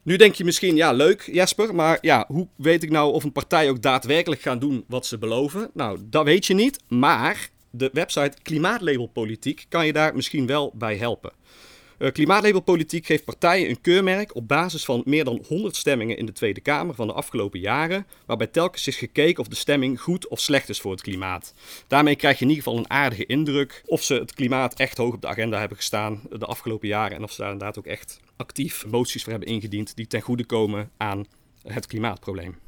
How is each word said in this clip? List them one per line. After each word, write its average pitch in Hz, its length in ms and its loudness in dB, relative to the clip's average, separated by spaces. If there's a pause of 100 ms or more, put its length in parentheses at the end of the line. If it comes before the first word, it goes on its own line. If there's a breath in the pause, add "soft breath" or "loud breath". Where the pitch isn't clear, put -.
Nu 165 140 2
denk 202 200 10
je 185 80 -6
misschien, 170 320 2
"Ja, 156 160 6
leuk, 156 400 4
Jesper, 185 440 0
maar 160 260 4
ja, 139 260 4
hoe 175 280 -2
weet 165 280 2
ik 156 60 -6
nou 151 240 2
of 131 100 0
een 143 80 -2
partij 156 380 2
ook 123 120 -2
daadwerkelijk 143 600 0
gaat 127 200 -2
doen 135 260 -2
wat 123 180 -6
ze 117 120 -8
beloven?" 139 560 -2
Nou, 107 280 -6
dat 147 240 0
weet 165 200 6
je 190 80 2
niet, 233 340 4
maar 135 600 2 (200)
de 127 240 -4
website 151 480 -2
Klimaatlabelpolitiek 147 1300 -2
kan 170 160 2
je 151 80 2
daar 156 220 2
misschien 131 300 -2
wel 143 300 0
bij 110 220 -4
helpen. 104 340 -6 (680 loud breath)
Eh, - 140 0
Klimaatlabelpolitiek 180 920 2
geeft 156 200 2
partijen 175 440 2
een 120 120 -4
keurmerk 190 540 2
op 113 120 -8
basis 160 380 0
van 120 200 0
meer 147 180 2
dan 123 240 -4
honderd 190 280 -4
stemmingen 117 420 0
in 117 80 -6
de 107 60 -8
Tweede 98 300 -2
Kamer 151 340 -2
van 113 120 -4
de 107 60 -6
afgelopen 101 460 -6
jaren, 156 480 -2 (180 soft breath)
waarbij 113 220 -2
telkens - 400 -2
is 131 100 -4
gekeken 151 440 0
of 117 60 -4
de - 80 -14
stemming 135 460 0
goed 180 260 -4
of - 120 -8
slecht 139 300 0
is 104 120 -8
voor 98 100 -6
het 92 100 -10
klimaat. 92 520 -8 (340 loud breath)
Daarmee 143 280 6
krijg 139 240 4
je 123 60 0
in 135 40 4
ieder 151 140 0
geval 117 160 -2
een 110 100 -6
aardige 131 360 0
indruk 143 600 -2
of - 180 0
ze 143 100 0
het 117 200 -4
klimaat 131 400 0
echt - 240 -2
hoog 120 160 0
op 101 80 -12
de - 60 -8
agenda 110 320 -2
hebben 101 180 -6
gestaan 107 520 -4
de 110 160 -10
afgelopen 110 420 -8
jaren 104 300 -2
en 107 60 -10
of 104 80 -12
ze - 100 -12
daar 101 100 -6
inderdaad 101 260 -8
ook 98 100 -14
echt - 320 -12 (160)
actief - 500 -8
moties 120 380 -2
voor 113 80 -10
hebben 101 180 -8
ingediend 104 460 -6
die 110 120 -10
ten 110 140 -4
goede 120 240 -4
komen 107 520 -2
aan 101 280 -4 (380)
het 113 240 -10
klimaatprobleem. 95 680 -8 (100)